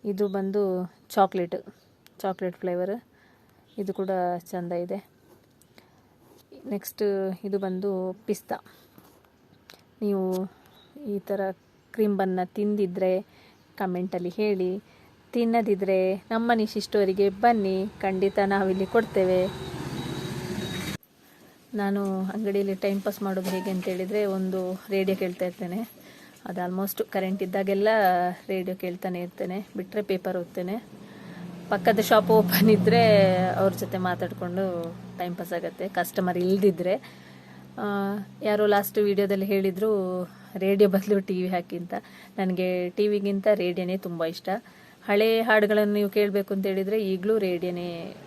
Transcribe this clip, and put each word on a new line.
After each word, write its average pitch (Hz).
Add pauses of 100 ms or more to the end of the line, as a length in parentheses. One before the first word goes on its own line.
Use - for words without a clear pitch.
ಇದು 202
ಬಂದು 190 (160)
ಚಾಕ್ಲೇಟ್, 185 (600)
ಚಾಕ್ಲೇಟ್ 185
ಫ್ಲೇವರ್, 185 (760)
ಇದು 196
ಕೂಡ 190 (280)
ಚಂದ 175
ಇದೆ. 180 (1600)
ನೆಕ್ಸ್ಟ್ 196 (140)
ಇದು 196
ಬಂದು 185 (100)
ಪಿಸ್ತಾ. - (1500)
ನೀವು 190 (560)
ಈ 202
ಥರ 196 (520)
ಕ್ರೀಮ್ 208
ಬನ್ನ 185
ತಿಂದಿದ್ರೆ 190 (560)
ಕಾಮೆಂಟಲ್ಲಿ 180
ಹೇಳಿ, 190 (500)
ತಿನ್ನದಿದ್ರೆ 202
ನಮ್ಮ 226
ನಿಶಿ 214
ಸ್ಟೋರಿಗೆ 196
ಬನ್ನಿ, 196 (140)
ಖಂಡಿತ 196
ನಾವಿಲ್ಲಿ 190
ಕೊಡ್ತೇವೆ. 185 (2250)
ನಾನು 196
ಅಂಗಡಿಯಲ್ಲಿ 202
ಟೈಮ್ 196
ಪಾಸ್ 196
ಮಾಡೋದು 190
ಹೇಗೆ 190
ಅಂತ 185
ಹೇಳಿದ್ರೆ, 190
ಒಂದು 190
ರೇಡಿಯೋ 190
ಕೇಳ್ತಾ 185
ಇರ್ತೇನೆ. 180 (580)
ಅದು 180
almost 190
ಕರೆಂಟ್ 190
ಇದ್ದಾಗೆಲ್ಲ 196 (600)
ರೇಡಿಯೋ 185
ಕೇಳ್ತಾನೆ 180
ಇರ್ತೇನೆ, 180 (100)
ಬಿಟ್ರೆ 196
ಪೇಪರ್ 190
ಓದ್ತೇನೆ. 180 (840)
ಪಕ್ಕದ 208
ಶಾಪ್ 214
ಓಪನ್ 214
ಇದ್ರೆ 214 (180)
ಅವ್ರ 190
ಜೊತೆ -
ಮಾತಾಡ್ಕೊಂಡು 180 (220)
ಟೈಮ್ 175
ಪಾಸ್ 180
ಆಗತ್ತೆ, 175
ಕಸ್ಟಮರ್ 180
ಇಲ್ದಿದ್ರೆ. 185 (560)
ಆ, 233 (600)
ಯಾರೋ 208
ಲಾಸ್ಟ್ 202
ವಿಡಿಯೋದಲ್ಲಿ 196
ಹೇಳಿದ್ರು 190 (320)
ರೇಡಿಯೋ 196
ಬದಲು 196
ಟಿ 185
ವಿ 185
ಹಾಕಿ 180
ಅಂತ. 175 (440)
ನನಗೆ 180
ಟಿ 208
ವಿಗಿಂತ 202
ರೇಡಿಯೋನೇ 180
ತುಂಬ 170
ಇಷ್ಟ. 165 (560)
ಹಳೆ 220
ಹಾಡುಗಳನ್ನು 214
ನೀವು 208
ಕೇಳಬೇಕು 202
ಅಂತ 196
ಹೇಳಿದ್ರೆ 196
ಈಗಲೂ 190
ರೇಡಿಯೋನೇ 175 (100)